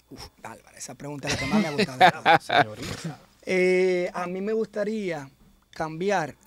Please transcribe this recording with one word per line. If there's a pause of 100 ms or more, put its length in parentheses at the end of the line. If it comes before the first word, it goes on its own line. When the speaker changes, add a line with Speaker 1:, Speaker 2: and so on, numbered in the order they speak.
Speaker 1:
Uf, (160)
Álvaro,
esa
pregunta
es
la
que
más
me
ha
gustado.
Speaker 2:
<laughs>
Señorita. (300)
Speaker 1:
Eh,
a
mí
me
gustaría (420)
cambiar (120)